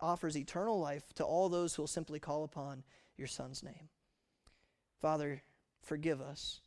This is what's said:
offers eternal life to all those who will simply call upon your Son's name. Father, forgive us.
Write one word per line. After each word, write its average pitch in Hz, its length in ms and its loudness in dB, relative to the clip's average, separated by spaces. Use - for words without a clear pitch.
offers 160 360 2
eternal 185 440 0
life 143 340 -2
to 160 100 0
all 180 240 6
those 175 280 2
who 151 60 0
will 147 40 0
simply 156 320 -4
call 151 240 -2
upon 139 400 -6
your 131 120 -6
Son's 131 340 -8
name. 147 260 -14
Father, 147 420 2
forgive 151 400 0
us. - 460 -8